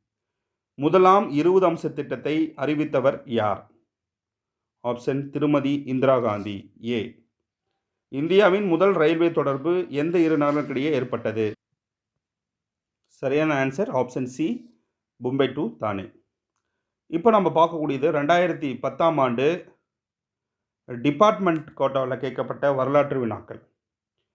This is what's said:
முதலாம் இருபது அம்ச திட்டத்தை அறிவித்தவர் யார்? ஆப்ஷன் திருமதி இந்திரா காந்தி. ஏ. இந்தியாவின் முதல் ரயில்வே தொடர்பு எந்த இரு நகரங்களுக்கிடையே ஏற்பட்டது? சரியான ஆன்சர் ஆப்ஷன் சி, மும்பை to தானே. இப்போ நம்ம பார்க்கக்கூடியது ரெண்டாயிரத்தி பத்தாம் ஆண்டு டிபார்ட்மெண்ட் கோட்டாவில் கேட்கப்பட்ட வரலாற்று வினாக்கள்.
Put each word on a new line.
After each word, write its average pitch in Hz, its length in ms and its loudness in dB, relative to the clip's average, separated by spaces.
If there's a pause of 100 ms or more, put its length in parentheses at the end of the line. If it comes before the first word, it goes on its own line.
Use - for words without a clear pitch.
(720)
முதலாம் 185 560 4
இருபது 175 400 2
அம்ச 165 240 -4
திட்டத்தை 143 600 -4
அறிவித்தவர் 139 720 -2
யார்? 107 460 -2 (1120)
ஆப்ஷன் 135 460 -4
திருமதி 143 440 0 (120)
இந்திரா 131 340 0
காந்தி. 104 540 -4 (100)
ஏ. 113 440 -6 (800)
இந்தியாவின் 185 560 4
முதல் 185 300 2
ரயில்வே 165 380 2
தொடர்பு 156 580 -2
எந்த 165 300 0
இரு 160 180 2
நகரங்களுக்கிடையே 143 540 0
ஏற்பட்டது? 113 600 -2 (1600)
சரியான 143 580 0
ஆன்சர் 165 260 -4 (100)
ஆப்ஷன் 123 340 -6
சி, 190 420 -6 (460)
மும்பை 131 320 0
to 208 220 -8
தானே. 101 340 -6 (960)
இப்போ 170 240 2
நம்ம 196 180 4
பார்க்கக்கூடியது 151 580 2 (120)
ரெண்டாயிரத்தி 151 600 0
பத்தாம் 156 380 0
ஆண்டு 135 580 0 (1120)
டிபார்ட்மெண்ட் 156 840 0
கோட்டாவில் 131 460 -2
கேட்கப்பட்ட 135 560 -2
வரலாற்று 135 440 2
வினாக்கள். 107 480 -8 (680)